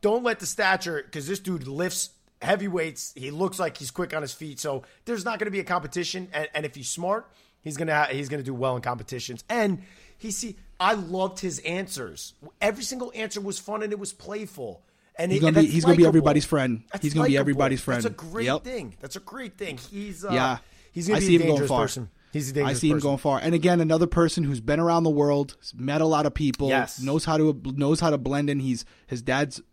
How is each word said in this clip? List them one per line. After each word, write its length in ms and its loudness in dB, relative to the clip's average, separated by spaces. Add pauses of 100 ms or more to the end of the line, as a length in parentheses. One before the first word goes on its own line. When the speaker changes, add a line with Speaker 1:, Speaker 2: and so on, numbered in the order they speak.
Speaker 1:
don't 220 2
let 180 -2
the 60 -10
stature, 640 -2
'cause 160 -10
this 140 -4
dude 260 -6
lifts 440 -4 (300)
heavy 280 0
weights. 480 -6
He 140 -10
looks 280 -2
like 180 -4
he's 140 -10
quick 240 -6
on 80 -4
his 100 -10
feet. 280 -14
So 240 -6 (220)
there's 180 -4
not 140 -4
gonna 120 -4
be 100 -4
a 40 -6
competition. 680 -4
And, 220 -4
and 120 -2
if 80 -8
he's 140 -12
smart, 420 -4 (320)
he's 140 -8
gonna 180 -2
ha-, 180 2
he's 160 -4
gonna 160 -6
do 100 -8
well 220 -2
in 60 -6
competitions. 680 -8
And 340 0 (340)
he 140 -10
see, 260 -8 (240)
I 140 4
loved 460 -4
his 200 -6
answers. 760 -8 (260)
Every 240 0
single 300 -8
answer 260 -8
was 180 -6
fun 240 -8
and 100 -4
it 60 -6
was 140 -10
playful. 720 -12 (320)
And 160 0
Speaker 2:
He's 60 4
Speaker 1:
it, 40 4
Speaker 2:
gonna 60 6
Speaker 1:
and 80 6
Speaker 2:
be, 60 10
Speaker 1:
that's 120 6
Speaker 2:
he's 100 4
gonna 120 10
be 80 10
Speaker 1:
likable. 60 10
Speaker 2:
everybody's 340 6
friend. 380 0 (100)
Speaker 1:
That's 100 -6
Speaker 2:
He's 120 0
gonna 120 4
be 60 6
Speaker 1:
likable. 80 6
Speaker 2:
everybody's 440 2
Speaker 1:
That's 200 -2
a 60 0
Speaker 2:
friend. 60 -14 (160)
Speaker 1:
great 140 -4
Speaker 2:
Yep. 180 -2
Speaker 1:
thing. 360 -8
That's 160 -14
a 40 -12
great 380 -14
thing. 200 -10
He's, 460 -12
uh, 80 -6
Speaker 2:
Yeah. 260 0 (340)
Speaker 1:
he's 160 -4
gonna 80 4
Speaker 2:
I 40 2
Speaker 1:
be 60 2
Speaker 2:
see 80 6
Speaker 1:
a 60 8
Speaker 2:
him 20 2
going 120 4
Speaker 1:
dangerous 140 0
Speaker 2:
far. 140 2
Speaker 1:
person. 280 -4 (220)
He's 180 -4
a 20 -12
Speaker 2:
I 20 -12
Speaker 1:
dangerous 260 0
Speaker 2:
see 100 4
him 80 4
Speaker 1:
person. 100 0
Speaker 2:
going 100 2
far. 240 0
And 120 2
again, 260 4
another 260 4
person 380 2
who's 160 -2
been 180 0
around 240 2
the 80 4
world, 460 2 (180)
met 260 -2
a 60 4
lot 180 4
of 100 0
people, 340 0
Speaker 1:
Yes. 320 0
Speaker 2:
knows 240 0
how 120 0
to, 240 4 (140)
knows 240 2
how 120 4
to 80 2
blend 300 -2
in. 120 0
He's, 240 -2 (240)
his 140 -8
dad's 380 -2 (120)